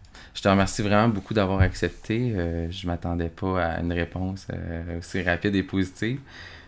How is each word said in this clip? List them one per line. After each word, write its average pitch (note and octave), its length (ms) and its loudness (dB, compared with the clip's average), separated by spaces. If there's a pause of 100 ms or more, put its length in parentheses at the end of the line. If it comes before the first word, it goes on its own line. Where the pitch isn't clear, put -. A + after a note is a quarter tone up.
(340)
Je - 80 -12
te - 80 4
remercie G2 320 4
vraiment G#2 280 6
beaucoup G#2 260 -2
d'avoir F#2+ 240 4
accepté. G#2+ 760 0
Euh, E2+ 360 -2
je F#2 160 -8
m'attendais E2+ 420 -2
pas F#2 340 -2
à E2 160 0
une E2+ 140 0
réponse, F#2 580 -4
euh, E2+ 460 -6
aussi F#2 240 -6
rapide F2 320 2
et G2 80 4
positive. G2 580 -2 (480)